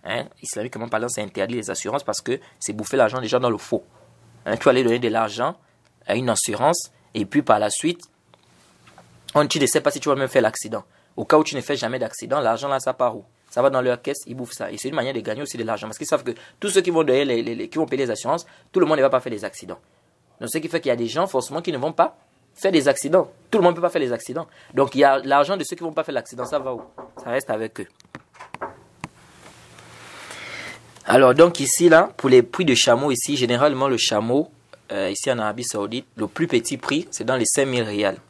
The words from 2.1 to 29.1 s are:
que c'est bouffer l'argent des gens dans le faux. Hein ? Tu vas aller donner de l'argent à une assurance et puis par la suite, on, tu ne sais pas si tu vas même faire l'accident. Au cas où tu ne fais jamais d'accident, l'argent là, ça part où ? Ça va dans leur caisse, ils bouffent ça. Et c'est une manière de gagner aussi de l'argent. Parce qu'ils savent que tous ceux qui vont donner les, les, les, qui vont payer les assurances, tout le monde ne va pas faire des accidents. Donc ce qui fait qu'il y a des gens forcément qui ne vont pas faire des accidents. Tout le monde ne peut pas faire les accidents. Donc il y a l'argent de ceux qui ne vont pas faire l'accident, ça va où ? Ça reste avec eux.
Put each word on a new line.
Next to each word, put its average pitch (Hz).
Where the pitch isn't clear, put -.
que 131
c'est -
bouffer 107
l'argent 123
des 113
gens 123
dans 120
le 107
faux. -
Hein ? 110
Tu -
vas 139
aller 131
donner 117
de 120
l'argent 113
à 98
une 123
assurance 117
et 107
puis 143
par 110
la 104
suite, 170
on, 147
tu -
ne -
sais 147
pas -
si 147
tu -
vas 143
même 135
faire 127
l'accident. 110
Au -
cas 156
où 156
tu 151
ne 131
fais 143
jamais 120
d'accident, 117
l'argent 117
là, 135
ça 127
part 117
où ? 101
Ça -
va 135
dans 131
leur 123
caisse, 143
ils 123
bouffent 127
ça. -
Et 110
c'est 127
une 147
manière 135
de 123
gagner 110
aussi 143
de 117
l'argent. 107
Parce 110
qu'ils 151
savent -
que -
tous 202
ceux 190
qui 180
vont 160
donner 139
les, 120
les, 117
les, 107
qui -
vont 156
payer 139
les 117
assurances, 135
tout -
le -
monde 156
ne 135
va 135
pas 127
faire 123
des 104
accidents. 92
Donc 120
ce 156
qui 156
fait 160
qu'il 143
y 123
a -
des 117
gens 147
forcément 139
qui 170
ne 151
vont 143
pas -
faire -
des 147
accidents. 147
Tout 233
le 190
monde 175
ne 165
peut 170
pas 175
faire 170
les 123
accidents. 139
Donc 131
il 131
y 143
a 139
l'argent 139
de 170
ceux 180
qui 165
ne 165
vont 156
pas 156
faire 147
l'accident, 120
ça 143
va 131
où ? 117
Ça 120
reste 135
avec 110
eux. 95